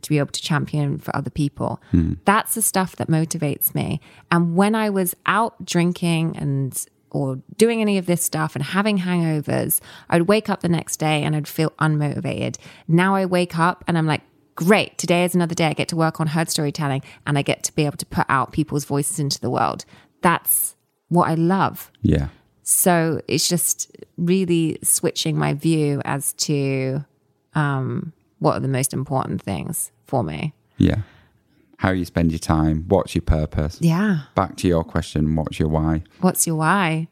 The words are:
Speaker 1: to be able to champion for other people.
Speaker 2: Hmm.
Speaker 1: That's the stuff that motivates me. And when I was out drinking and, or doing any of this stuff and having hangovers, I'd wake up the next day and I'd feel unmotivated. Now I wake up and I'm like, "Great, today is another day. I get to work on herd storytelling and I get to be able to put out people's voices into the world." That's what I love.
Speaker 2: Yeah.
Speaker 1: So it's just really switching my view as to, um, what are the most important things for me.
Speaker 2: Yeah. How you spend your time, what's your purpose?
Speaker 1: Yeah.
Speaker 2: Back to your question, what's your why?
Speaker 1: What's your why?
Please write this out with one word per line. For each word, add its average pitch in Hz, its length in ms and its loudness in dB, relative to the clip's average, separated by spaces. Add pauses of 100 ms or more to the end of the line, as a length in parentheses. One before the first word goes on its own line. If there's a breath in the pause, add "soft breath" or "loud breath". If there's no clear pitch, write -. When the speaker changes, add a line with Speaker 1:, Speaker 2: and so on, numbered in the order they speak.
Speaker 1:
to - 80 -14
be 151 80 2
able 139 140 -2
to - 100 -8
champion 143 560 -2
for - 180 -8
other 139 140 -6
people. - 520 -4 (100)
Speaker 2:
Hmm. 85 240 2 (100)
Speaker 1:
That's 208 300 2
the 226 60 -4
stuff 185 360 -2
that - 100 -6
motivates 160 680 -2
me. 143 280 -4 (300 loud breath)
And 170 240 2
when 202 200 4
I 214 140 0
was 190 260 -2 (120)
out 208 380 0
drinking 170 720 0
and, 139 500 -4 (260)
or 135 260 -2 (200)
doing 226 220 4
any 208 180 2
of 180 80 -2
this 175 160 0
stuff 156 340 -2
and - 100 -4
having 202 340 0
hangovers, 160 800 0 (300 loud breath)
I'd 170 140 4
wake 214 260 2
up 202 100 -2
the - 80 -2
next - 300 -2
day 151 260 0
and 151 100 0
I'd 151 140 -4
feel 160 220 0 (100)
unmotivated. 147 800 -2 (320 loud breath)
Now 185 260 4
I 190 100 2
wake 180 320 0
up 170 300 0
and 170 100 2
I'm 160 100 2
like, 151 160 0 (320)
"Great, 175 420 2
today 175 260 2
is 180 120 -2
another 170 200 0
day. 165 120 2
I 151 60 0
get 135 160 -4
to 170 60 -6
work 160 240 0
on 160 80 0
herd 160 220 -2
storytelling 139 540 -2 (220 loud breath)
and 143 120 0
I 139 60 0
get - 200 -2
to - 120 -6
be 156 100 2
able 143 120 -4
to - 100 -8
put - 200 -2
out 131 240 0
people's 147 320 -2
voices 143 360 -2
into 139 200 -2
the 113 100 -4
world." 87 360 -2 (360 soft breath)
That's - 540 0 (320)
what 165 220 2
I 165 60 0
love. 170 560 0 (100)
Speaker 2:
Yeah. 73 260 4 (360)
Speaker 1:
So 165 640 2
it's - 220 0
just - 420 -2 (260)
really 170 640 2
switching - 560 0
my 147 160 0
view 147 520 0
as 139 280 -4
to, 135 720 -2 (500)
um, 139 600 -2 (260)
what 156 160 2
are - 60 -4
the 135 80 -2
most 127 240 -2
important 135 480 -4
things - 500 -6 (140)
for 123 180 -2
me. 87 300 -6 (240)
Speaker 2:
Yeah. 92 240 4 (760 soft breath)
How 95 120 2
you 92 160 0
spend 85 260 2
your 82 80 -2
time, 80 480 2
what's 95 280 2
your 85 80 0
purpose? 78 580 0
Speaker 1:
Yeah. 170 400 2 (140)
Speaker 2:
Back 95 220 0
to 98 120 0
your 82 160 4
question, 76 500 0
what's 78 240 -4
your 82 80 2
why? 80 360 0 (180)
Speaker 1:
What's - 260 0
your 165 80 -2
why? 160 560 0